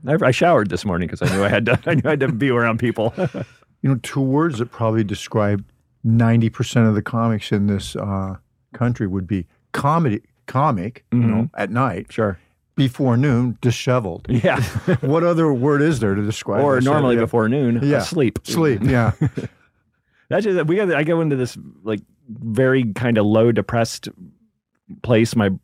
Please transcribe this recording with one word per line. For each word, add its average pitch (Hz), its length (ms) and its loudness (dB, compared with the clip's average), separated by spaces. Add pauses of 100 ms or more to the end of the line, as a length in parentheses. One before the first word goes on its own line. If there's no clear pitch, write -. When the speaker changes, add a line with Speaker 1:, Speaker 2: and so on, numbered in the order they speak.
Speaker 1:
I, 147 100 2 (100)
I 127 40 6
showered 135 400 2
this - 160 -6
morning 87 220 -2
'cause - 140 -10
I 92 120 0
knew 98 100 0
I 101 40 2
had 101 180 2
to, 123 160 2
<laughs> - 40 -6
I 170 80 0
knew 127 100 2
I 151 60 0
had 151 100 0
to 135 120 0
be 131 180 0
around 117 280 0
people. 117 380 -2
<laughs> 185 80 -2 (580)
Speaker 2:
You 135 100 0
know, 120 100 -2
two 139 200 -6
words 139 360 0
that 120 140 -6
probably 113 320 0
describe 101 580 -2 (400)
ninety 113 460 2
percent 117 400 0
of 107 80 2
the 107 60 -2
comics 113 500 -4
in 101 160 0
this, 101 260 -4
uh, 95 420 -6 (360)
country 120 340 -2
would 92 220 -4
be 95 180 -2 (260)
comedy, 143 500 0 (240)
comic, 123 680 -2
you 120 80 2
know, 113 240 2
Speaker 1:
Mm-hmm. - 160 -8
Speaker 2:
at 101 100 -4
night. 117 400 -2
Speaker 1:
Sure. 104 280 -2 (360)
Speaker 2:
Before 131 420 0
noon, 123 440 0
disheveled. 117 680 -2
Speaker 1:
Yeah. 135 320 0
<laughs> - 420 -2
Speaker 2:
What 151 200 2
other 165 300 2
word 143 300 2
is 151 180 2
there 98 160 2
to 104 80 0
describe 110 400 -2
Speaker 1:
Or 135 120 4
Speaker 2:
this? 127 100 2
Speaker 1:
normally 139 300 4
Speaker 2:
Yeah. 117 40 2
Speaker 1:
before 110 280 2
noon, 120 340 2
Speaker 2:
Yeah. 143 160 2
Speaker 1:
asleep. 123 460 0
Speaker 2:
Sleep, 143 380 0
yeah. 117 380 2
Speaker 1:
<laughs> - 1080 -8
That's 208 140 0
just, 180 220 0
we 170 100 2
got, 196 160 0
I 147 120 2
go 165 160 0
into 147 160 0
this, 123 200 -4 (280)
like, 107 160 -4 (280)
very 120 680 0
kinda 117 280 2
low, 110 300 4
depressed 113 560 -2 (960)
place 117 340 2
my 101 140 2 (140)